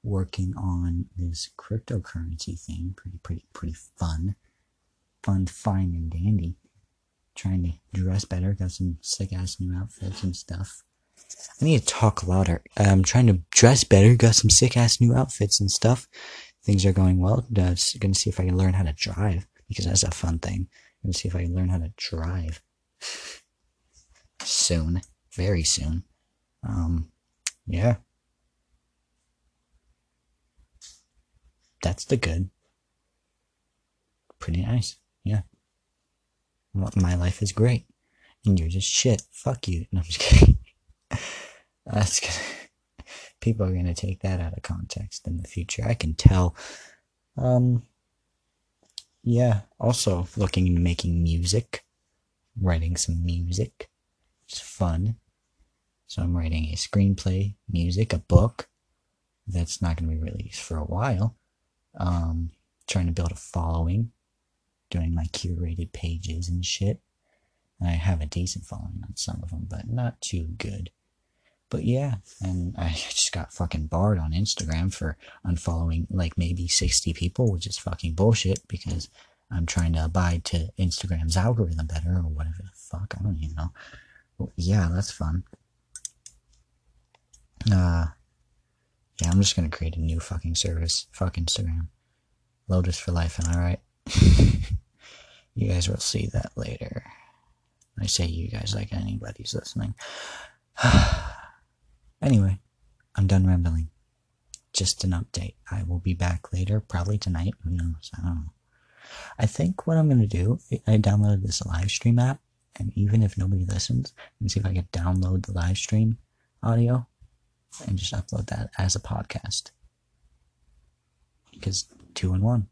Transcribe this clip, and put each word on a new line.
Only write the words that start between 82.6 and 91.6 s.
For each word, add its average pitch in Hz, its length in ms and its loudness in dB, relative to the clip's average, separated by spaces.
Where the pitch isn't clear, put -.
the 92 100 -16
fuck. - 460 -10
I - 40 -6
don't 95 160 -2
even 78 160 -6
know. 82 180 -6
But - 160 -6
yeah, 90 340 0
that's 90 220 -4
fun. 82 320 -4
Uh, 87 340 2
yeah, 85 100 0
I'm 95 100 4
just - 140 2
gonna 82 140 0
create 80 280 -6
a 82 40 -4
new 80 180 -2
fucking 82 360 -6
service. 82 560 -4
Fuck - 240 -4
Instagram. 82 520 -4